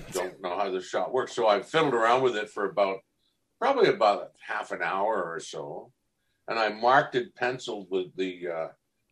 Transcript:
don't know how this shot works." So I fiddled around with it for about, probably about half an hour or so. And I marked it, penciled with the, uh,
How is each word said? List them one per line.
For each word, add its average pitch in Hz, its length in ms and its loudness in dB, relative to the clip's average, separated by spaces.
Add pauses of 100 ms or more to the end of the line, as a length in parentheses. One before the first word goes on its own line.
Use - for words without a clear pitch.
(120)
don't 90 280 -6
know 90 160 -6
how 98 140 -2
this 92 180 -4
shot 95 240 -2
works." 123 200 0
So 113 160 2
I 101 140 6
fiddled 151 320 2
around 117 280 4
with 117 140 4
it 107 140 -4
for 101 200 -4
about, 98 280 2 (600)
probably 240 300 4
about 104 440 2 (140)
half 107 240 -6
an 90 120 -6
hour 98 420 0
or 82 160 -8
so. 80 500 -12 (560)
And 113 120 -4
I 107 100 2
marked 123 460 4
it, 120 200 -2
penciled 117 560 -6
with 90 260 -2
the, 87 320 -6
uh, 82 200 -6 (440)